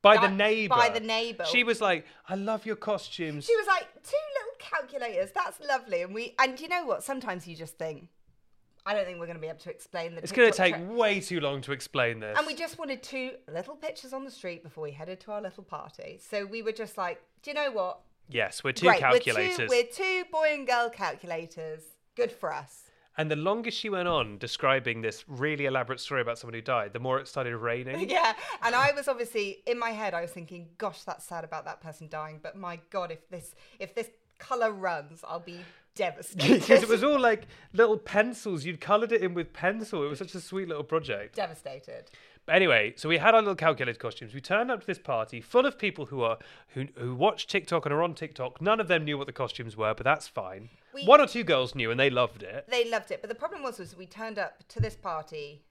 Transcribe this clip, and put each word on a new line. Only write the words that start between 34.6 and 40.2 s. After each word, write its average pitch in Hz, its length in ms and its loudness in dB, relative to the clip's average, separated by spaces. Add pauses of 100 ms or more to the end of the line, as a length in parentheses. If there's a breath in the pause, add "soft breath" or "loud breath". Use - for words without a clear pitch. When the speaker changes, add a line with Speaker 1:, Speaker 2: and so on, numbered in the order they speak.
Speaker 2:
runs, 165 560 -4
I'll 170 120 -8
be 175 220 -14 (160)
Speaker 1:
<laughs> - 180 -20
Speaker 2:
devastated." 180 640 4
Speaker 1:
Because 233 220 10
it 220 60 -4
was 220 140 4
all, 294 160 4
like, 226 280 4 (260 loud breath)
little 214 240 6
pencils. 208 680 0
You'd 165 160 -8
coloured 214 300 2
it 220 120 4
in 180 100 0
with 170 180 -4
pencil. 196 520 -2
It 143 60 -2
was 143 100 -6
such 190 160 -10